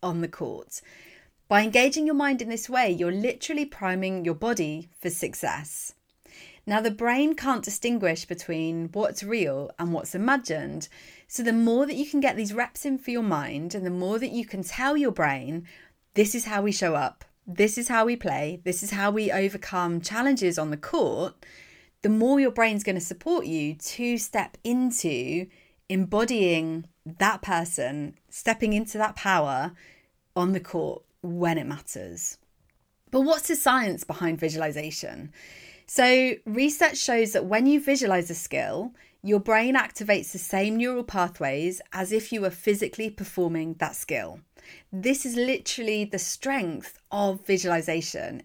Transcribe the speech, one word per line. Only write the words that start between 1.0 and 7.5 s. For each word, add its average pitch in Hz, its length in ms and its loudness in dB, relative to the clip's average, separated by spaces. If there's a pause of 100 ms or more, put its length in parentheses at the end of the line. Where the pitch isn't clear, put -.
By 202 140 6
engaging 262 420 4
your 302 100 2
mind 277 280 2
in 226 80 -8
this 226 180 -8
way, 247 220 2
you're 175 200 0
literally 254 540 -2
priming 185 640 -2
your 165 80 0
body 170 560 -2 (100)
for 180 80 -4
success. - 840 -6 (720)
Now, 208 160 2
the 220 80 2
brain 247 440 2
can't 254 300 -2